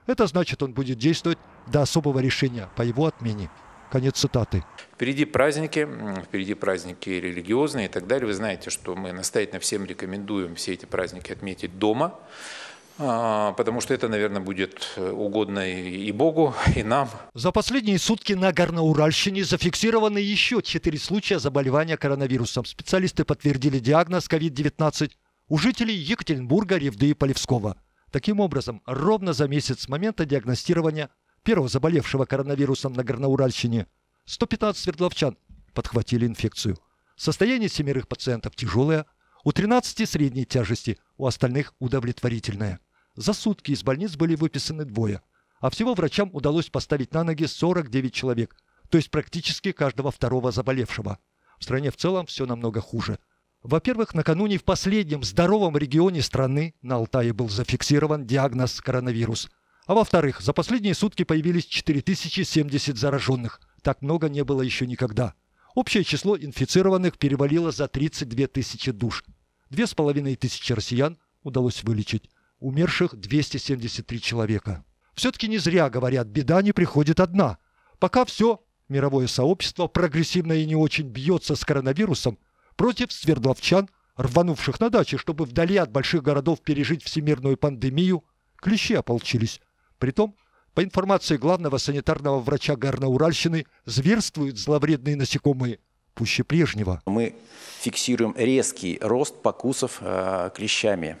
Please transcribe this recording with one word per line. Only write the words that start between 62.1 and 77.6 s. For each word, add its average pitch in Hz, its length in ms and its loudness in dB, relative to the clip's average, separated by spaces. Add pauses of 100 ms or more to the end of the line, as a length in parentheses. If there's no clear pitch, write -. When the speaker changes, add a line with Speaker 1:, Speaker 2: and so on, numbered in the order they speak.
Speaker 1:
семьдесят 143 560 0
заражённых. 127 640 -2 (220)
Так - 180 0
много 156 280 0
не 143 160 -2
было 131 180 0
ещё 127 240 -2
никогда. 120 480 -2 (400)
Общее 226 300 2
число 185 340 0
инфицированных 185 800 2
перевалило 143 540 2
за 139 160 -2
тридцать 147 400 -2
две 117 180 0
тысячи 131 460 -4
душ. 110 320 -4 (460)
Две 196 180 0
с - 60 -8
половиной 143 420 2
тысячи - 360 -4
россиян 123 460 0 (240)
удалось 127 400 -2
вылечить. - 480 -2 (300)
Умерших 135 560 0
двести 120 400 -2
семьдесят 117 500 -6
три 117 140 -6
человека. 107 640 -2 (300)
Всё-таки 247 340 -2
не 220 100 0
зря 165 320 4
говорят: 123 380 0
"Беда 139 340 2
не 202 80 4
приходит 156 480 4
одна". 180 400 2 (400)